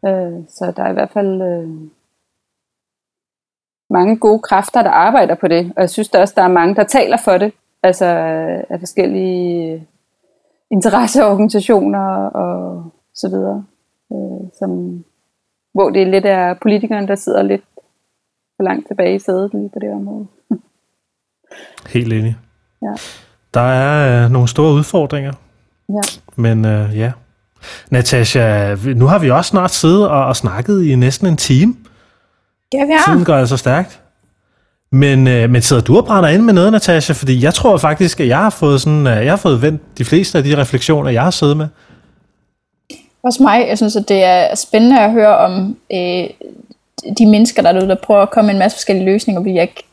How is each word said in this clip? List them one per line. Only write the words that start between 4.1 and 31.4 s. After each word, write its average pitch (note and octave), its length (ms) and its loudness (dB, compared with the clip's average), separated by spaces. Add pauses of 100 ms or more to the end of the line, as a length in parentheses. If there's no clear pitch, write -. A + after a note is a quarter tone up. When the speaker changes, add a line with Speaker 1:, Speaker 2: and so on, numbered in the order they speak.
Speaker 1:
gode A3 220 2
kræfter, G#3 440 -2
der G3+ 80 0
arbejder G3+ 440 2
på F3+ 140 -4
det, E3+ 280 0
og - 60 -4
jeg F3 80 -2
synes G#3+ 180 -6
der F#3+ 120 2
også, G3 160 0
der G3+ 60 2
er F3+ 60 2
mange, F3+ 260 2
der G#3 100 0
taler A#3+ 320 0
for F#3 220 0
det, G#3 140 -2 (300)
altså, F#3 240 0
øh, E3 640 -4
af - 80 -8
forskellige F3+ 1080 -4 (840)
interesseorganisationer G3+ 1400 0 (200)
og F3+ 580 -8 (300)
så - 140 -8
videre, G3 360 -6 (480)
øh, F#3+ 360 -12 (100)
som, F3+ 460 -8 (680)
hvor F#3+ 160 2
det F#3+ 160 0
lidt F#3+ 200 0
er F#3 280 0
politikeren, G#3+ 540 -2
der G3+ 60 -2
sidder G3 280 -4
lidt G3 200 -2 (960)
for - 60 -8
langt F#3+ 240 -6
tilbage F#3+ 280 -4
i G3 40 -6
sædet G3 360 -6
lige G3+ 140 -8
på G#3 100 -14
det G#3 140 -10
område. G#3 340 -12 (240)
<laughs> - 1400 -18
Speaker 2:
Helt A#2 180 -2
enig. A2 240 -2 (460)
Speaker 1:
Ja. G#3 100 -8 (640)
Speaker 2:
Der A#2+ 60 2
er, C3 640 2
øh, A#2+ 60 2
nogle B2 180 2
store D3 260 2
udfordringer. C#3+ 580 -2 (560)
Speaker 1:
Ja. G#3 120 -4 (360)
Speaker 2:
Men, A2+ 280 0
øh, G#2+ 340 -2
ja, A#2 140 -4 (800)
Natasha, A2+ 840 0
vi, A#2+ 200 -6
nu A#2+ 120 4
har F#3+ 120 4
vi D3+ 120 0
også D#3 180 2
snart F3+ 220 0
siddet F#3+ 380 2
og, C#3+ 180 2
og B2+ 100 -2
snakket B2+ 500 -2
i C#3 80 2
næsten B2+ 320 0
en E3 100 2
time. D#3+ 380 2 (1000)